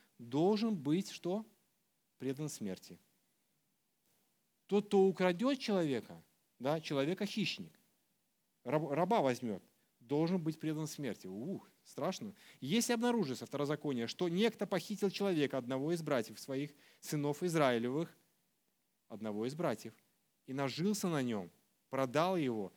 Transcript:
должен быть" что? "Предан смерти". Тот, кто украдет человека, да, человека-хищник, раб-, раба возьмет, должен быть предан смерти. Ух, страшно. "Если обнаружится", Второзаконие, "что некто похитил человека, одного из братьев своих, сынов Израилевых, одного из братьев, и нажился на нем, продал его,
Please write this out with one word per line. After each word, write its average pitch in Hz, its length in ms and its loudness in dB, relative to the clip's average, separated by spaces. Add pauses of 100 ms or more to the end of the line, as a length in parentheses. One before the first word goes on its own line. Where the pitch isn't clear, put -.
(180)
должен 190 560 2
быть" 156 360 0
что? 196 340 -4 (720)
"Предан 135 300 -4
смерти". 92 500 -8 (1700)
Тот, 202 180 4
кто 196 160 8
украдет 185 560 4
человека, 139 680 0 (340)
да, 147 220 0
человека-хищник, 165 1000 -2 (840)
раб-, 143 260 0
раба 175 300 2
возьмет, 120 420 0 (380)
должен 160 420 0
быть 156 160 -4
предан 156 280 -4
смерти. 135 400 -6
Ух, 113 440 -8 (140)
страшно. 127 500 -6 (260)
"Если 226 340 2
обнаружится", 226 500 0
Второзаконие, 143 600 -2
"что 175 240 -2
некто 208 360 2
похитил 196 440 -2
человека, 160 480 0
одного 131 340 -2
из 170 80 -2
братьев 131 400 -2
своих, 139 300 -4 (300)
сынов 147 420 -2
Израилевых, 143 760 2 (920)
одного 107 360 -4
из 127 100 -4
братьев, 139 380 -2 (540)
и 131 80 -8
нажился 156 540 0
на 156 140 2
нем, 104 280 -2 (400)
продал 143 480 2
его, 113 380 -2